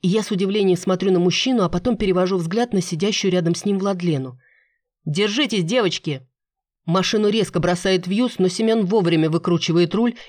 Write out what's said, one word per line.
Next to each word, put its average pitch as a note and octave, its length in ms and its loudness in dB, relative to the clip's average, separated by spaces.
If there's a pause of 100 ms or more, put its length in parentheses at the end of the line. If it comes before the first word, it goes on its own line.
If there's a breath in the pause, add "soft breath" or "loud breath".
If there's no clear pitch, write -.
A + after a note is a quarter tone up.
и F#3 80 0
я G#3+ 140 2
с - 80 -10
удивлением G3 460 2
смотрю F#3 360 0
на F3+ 80 4
мужчину, G3+ 420 0
а F3 60 2
потом F#3 280 -2
перевожу F#3 420 0
взгляд G#3 340 -2
на G3 80 2
сидящую F#3 500 -2
рядом F3+ 240 2
с - 100 -6
ним G3+ 140 0
Владлену. E3+ 600 -2 (680 soft breath)
"Держитесь, G#3 600 0
девочки!" E3 640 -2 (600)
Машину F#3+ 420 0
резко G#3 320 0
бросает F3+ 460 0
в F3+ 40 -6
юз, A#3+ 280 0
но F#3 100 2
Семен A3 360 0
вовремя E3+ 460 2
выкручивает E3+ 640 0
руль A#3 220 0 (120)